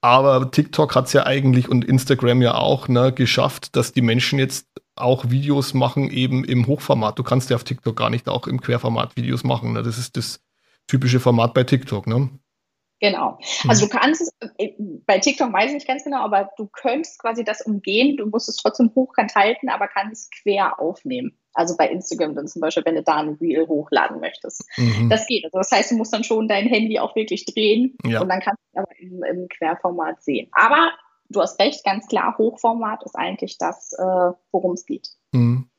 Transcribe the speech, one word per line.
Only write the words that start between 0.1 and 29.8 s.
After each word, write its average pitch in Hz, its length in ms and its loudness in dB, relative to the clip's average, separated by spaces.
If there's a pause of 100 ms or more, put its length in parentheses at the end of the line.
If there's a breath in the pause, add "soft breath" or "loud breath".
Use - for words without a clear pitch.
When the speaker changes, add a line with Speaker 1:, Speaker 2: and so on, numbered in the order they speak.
Speaker 1:
TikTok 151 440 0
hat's 131 180 0
ja 135 120 4
eigentlich 131 440 2
und 123 160 2
Instagram 127 560 4
ja 120 140 4
auch, - 340 0
ne, 127 240 4
geschafft, - 640 0
dass 120 180 0
die 131 80 2
Menschen 123 380 2
jetzt 131 280 -4 (280)
auch 123 340 0
Videos 139 460 0
machen, 131 340 0
eben 131 340 -2
im 123 220 0
Hochformat. 127 540 0
Du 127 40 -4
kannst 127 280 0
ja 120 40 4
auf 117 80 -4
TikTok 117 320 -6
gar 113 140 0
nicht - 200 -4
auch - 180 -4
im 127 120 -4
Querformat 117 560 -2
Videos 123 280 -4
machen, 117 300 -2
ne? 113 100 -4
Das 117 160 -6
ist - 180 -8
das - 220 -8 (480)
typische 127 320 2
Format 117 340 2
bei 127 120 4
TikTok, 127 420 -2
ne? 123 240 0 (680)
Speaker 2:
Genau. 185 380 0 (300 loud breath)
Also 214 180 6
Speaker 1:
Mhm. 208 60 -4
Speaker 2:
du - 40 -6
kannst 285 260 2
es, 330 100 -4 (260)
äh, - 160 -6 (320)
bei 196 140 4
TikTok 262 340 0
weiß 202 140 2
ich 285 80 -4
nicht 285 120 -8
ganz 269 160 -4
genau, 269 180 -4
aber 202 360 0
du 214 80 -8
könntest 269 540 -4
quasi 226 240 -4
das 214 180 -6
umgehen. 220 560 0
Du 214 80 -6
musst 214 240 -4
es 220 60 -8
trotzdem 220 400 2
hochkant 254 400 0
halten, 220 340 2
aber 196 180 -2
kannst 208 440 -8 (100)
quer 196 380 0
aufnehmen. 127 580 -6 (200)
Also 170 180 0
bei 170 140 4
Instagram 165 460 -4
dann 147 120 -8
zum - 140 -10
Beispiel, 160 240 -2
wenn 165 100 0
du 147 80 -2
da 156 140 2
ein 151 240 -4
Reel 160 260 0
hochladen 147 520 0
möchtest. - 440 -12 (140)
Speaker 1:
Mhm. 117 320 2
Speaker 2:
Das 220 180 2
geht. 226 180 -2
Also 185 120 -6
das 190 140 0
heißt, 214 200 2
du 240 40 2
musst 220 180 -2
dann 214 100 -2
schon 220 240 0
dein 208 200 0
Handy 220 320 0
auch - 160 -4
wirklich 214 300 -4
drehen 220 600 2
Speaker 1:
Ja. 117 160 0
Speaker 2:
und 185 80 -2
dann 185 100 0
kannst 202 220 -4
du - 180 -10
es 196 40 -4
aber - 160 -14
im, 180 240 -12
im 180 260 -4
Querformat 165 760 -4